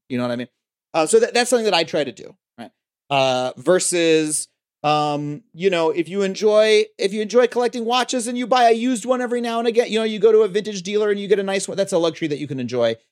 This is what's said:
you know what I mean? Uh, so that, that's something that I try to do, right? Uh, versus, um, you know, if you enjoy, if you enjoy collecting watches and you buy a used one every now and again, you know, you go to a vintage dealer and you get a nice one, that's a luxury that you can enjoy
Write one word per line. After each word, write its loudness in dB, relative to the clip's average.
you -6
know -2
what -4
I -6
mean? -10
Uh, 2
so 6
that, 0
that's 0
something 0
that 0
I 2
try -2
to -10
do, -18
right? -16
Uh, 0
versus, 0
um, -2
you -2
know, 0
if -4
you -4
enjoy, 2
if -2
you -4
enjoy 2
collecting -4
watches -2
and -6
you -4
buy 4
a 4
used -2
one -2
every -4
now -4
and -2
again, 2
you 0
know, 0
you -4
go 6
to 8
a 2
vintage -4
dealer 0
and 0
you -8
get 4
a -2
nice -4
one, -8
that's -2
a 2
luxury -2
that -4
you -8
can -8
enjoy 0